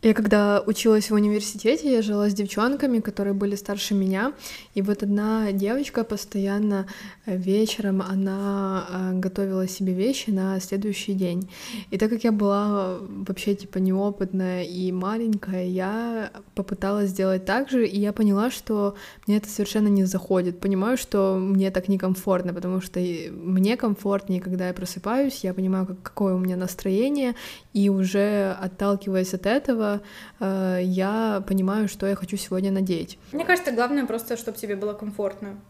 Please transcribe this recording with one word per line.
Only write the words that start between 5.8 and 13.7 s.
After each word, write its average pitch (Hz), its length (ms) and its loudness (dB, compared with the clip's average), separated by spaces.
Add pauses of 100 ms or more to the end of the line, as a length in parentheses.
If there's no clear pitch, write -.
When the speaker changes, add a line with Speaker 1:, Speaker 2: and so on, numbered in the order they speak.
Speaker 1:
постоянно, 202 800 -2 (400)
э, 185 100 -2
вечером, 196 680 2
она, 190 840 -2
э, 185 300 -2
готовила 190 480 -2
себе 185 260 -2
вещи 220 380 0
на 190 300 0
следующий 196 540 -4
день. 185 360 -2 (400)
И 196 80 -4
так 214 120 2
как 226 120 -2
я 233 80 4
была 202 680 2 (280)
вообще, 196 300 -2
типа, 190 220 -8